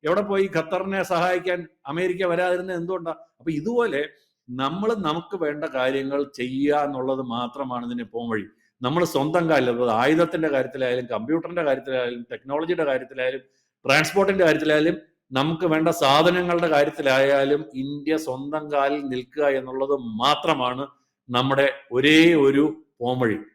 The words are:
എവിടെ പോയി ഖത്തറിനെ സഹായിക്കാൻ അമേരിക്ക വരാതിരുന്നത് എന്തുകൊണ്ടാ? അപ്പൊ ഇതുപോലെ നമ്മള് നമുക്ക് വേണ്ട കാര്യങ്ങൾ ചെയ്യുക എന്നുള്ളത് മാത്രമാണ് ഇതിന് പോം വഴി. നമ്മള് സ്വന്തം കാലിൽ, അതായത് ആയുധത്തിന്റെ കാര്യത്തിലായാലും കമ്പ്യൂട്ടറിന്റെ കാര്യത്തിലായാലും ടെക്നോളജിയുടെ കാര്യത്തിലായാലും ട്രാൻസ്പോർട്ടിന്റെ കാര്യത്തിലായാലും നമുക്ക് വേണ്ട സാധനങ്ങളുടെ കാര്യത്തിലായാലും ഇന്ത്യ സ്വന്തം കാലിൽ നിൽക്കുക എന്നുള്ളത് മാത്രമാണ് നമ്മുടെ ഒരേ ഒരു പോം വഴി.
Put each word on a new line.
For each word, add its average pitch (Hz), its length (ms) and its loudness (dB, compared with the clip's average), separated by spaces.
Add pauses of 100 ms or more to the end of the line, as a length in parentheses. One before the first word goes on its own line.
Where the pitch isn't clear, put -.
എവിടെ 180 160 0
പോയി 196 360 0
ഖത്തറിനെ 190 460 -4
സഹായിക്കാൻ 180 640 -2 (180)
അമേരിക്ക 180 400 -4
വരാതിരുന്നത് 180 520 -2
എന്തുകൊണ്ടാ? 170 340 -6
അപ്പൊ - 400 -10
ഇതുപോലെ 165 580 -2 (400)
നമ്മള് 160 460 -2
നമുക്ക് 170 480 -4
വേണ്ട 147 220 -4
കാര്യങ്ങൾ 139 600 -2 (100)
ചെയ്യുക 131 400 0
എന്നുള്ളത് 135 460 -2
മാത്രമാണ് 123 640 -6
ഇതിന് 120 180 -6
പോം 117 260 -8
വഴി. 107 160 -4 (360)
നമ്മള് 156 240 0
സ്വന്തം 160 440 0
കാലിൽ, 131 200 4
അതായത് 120 220 0
ആയുധത്തിന്റെ 160 560 2
കാര്യത്തിലായാലും 127 580 -2
കമ്പ്യൂട്ടറിന്റെ 160 580 -4
കാര്യത്തിലായാലും 127 680 -2
ടെക്നോളജിയുടെ 156 520 -4
കാര്യത്തിലായാലും 131 580 -4 (460)
ട്രാൻസ്പോർട്ടിന്റെ 185 580 2
കാര്യത്തിലായാലും 151 520 2 (340)
നമുക്ക് 156 340 0
വേണ്ട 160 240 2
സാധനങ്ങളുടെ 170 800 4
കാര്യത്തിലായാലും 143 1040 2
ഇന്ത്യ 143 440 -4
സ്വന്തം 147 540 -6
കാലിൽ 143 300 0
നിൽക്കുക 131 420 -6
എന്നുള്ളത് 135 560 -2
മാത്രമാണ് 127 880 0 (420)
നമ്മുടെ 135 440 2 (180)
ഒരേ 156 420 6
ഒരു 143 520 4 (140)
പോം 127 200 -2
വഴി. 110 180 2 (180)